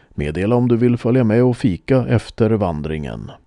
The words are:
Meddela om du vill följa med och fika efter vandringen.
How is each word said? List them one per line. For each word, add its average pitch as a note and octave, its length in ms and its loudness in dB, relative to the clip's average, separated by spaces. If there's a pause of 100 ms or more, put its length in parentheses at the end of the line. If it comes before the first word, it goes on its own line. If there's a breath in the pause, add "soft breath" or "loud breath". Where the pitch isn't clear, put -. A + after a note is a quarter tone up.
Meddela F2 460 -2
om B2 120 2
du A#2+ 100 2
vill A#2+ 200 2
följa B2 260 0
med A2+ 200 2
och B2 140 0
fika A#2 500 0
efter A2+ 420 0
vandringen. D2+ 840 -4 (140)